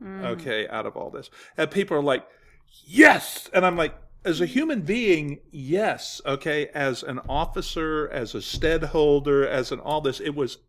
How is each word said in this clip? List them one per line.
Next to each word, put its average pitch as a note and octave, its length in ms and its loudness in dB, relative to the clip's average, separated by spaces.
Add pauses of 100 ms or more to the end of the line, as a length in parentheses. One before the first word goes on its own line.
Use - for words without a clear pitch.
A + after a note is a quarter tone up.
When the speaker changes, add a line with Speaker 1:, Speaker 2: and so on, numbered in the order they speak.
Speaker 1:
Mm. F#3+ 220 -12
Speaker 2:
okay, A#2+ 420 -4
out A2 180 -6
of G#2 120 -10
all - 120 -10
this. - 200 -14 (280)
And D#3 140 0
people F#3+ 260 -2
are C#3+ 60 0
like, C3+ 220 0 (600)
"Yes!" - 680 4
And F#3 120 6
I'm F3 120 4
like, D#3 180 0 (280)
as E3 180 0
a F3+ 40 4
human C4 360 0
being, D#3+ 580 0 (120)
yes, D#3 720 -2
okay, D3 480 -2
as C#3 300 -2
an B2+ 160 -8 (100)
officer, D#3 840 -4
as A#2+ 240 -6
a G#2 60 -6
stead D#3+ 420 0
holder, C#3+ 640 4
as C3 240 -2
an C3 80 -6
all D3+ 220 -2
this, C3+ 180 -2
it D3 160 -6
was C3+ 220 -4 (120)